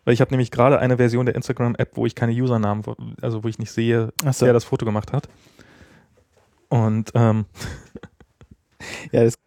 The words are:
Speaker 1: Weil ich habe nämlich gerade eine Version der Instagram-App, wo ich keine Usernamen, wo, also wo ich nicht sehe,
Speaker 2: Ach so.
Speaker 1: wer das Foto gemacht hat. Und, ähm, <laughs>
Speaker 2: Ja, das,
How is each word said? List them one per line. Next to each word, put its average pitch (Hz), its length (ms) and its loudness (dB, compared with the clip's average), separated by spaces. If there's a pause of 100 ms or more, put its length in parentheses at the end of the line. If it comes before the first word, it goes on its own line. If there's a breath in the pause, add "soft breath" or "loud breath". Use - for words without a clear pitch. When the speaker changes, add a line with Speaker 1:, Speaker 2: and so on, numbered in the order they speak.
Speaker 1:
Weil 123 100 4
ich 110 60 4
habe 131 120 2
nämlich 127 180 0
gerade 127 300 4
eine 127 180 2
Version 123 280 2
der - 80 0
Instagram-App, 120 600 -4
wo 120 80 -2
ich 117 100 -2
keine 117 180 -2
Usernamen, 110 540 0
wo, 117 80 -8 (280)
also 113 200 -4
wo 113 60 -4
ich 110 100 -8
nicht 113 140 -8
sehe, 113 400 0 (120)
Speaker 2:
Ach 135 100 0
so. - 100 0
Speaker 1:
wer 123 80 6
das 117 120 4
Foto - 200 -4
gemacht 107 300 -4
hat. 143 140 -4 (1400 soft breath)
Und, 110 460 0
ähm, 110 360 4
<laughs> - 40 -20 (1600 loud breath)
Speaker 2:
Ja, 120 120 4
das, 117 100 2 (120)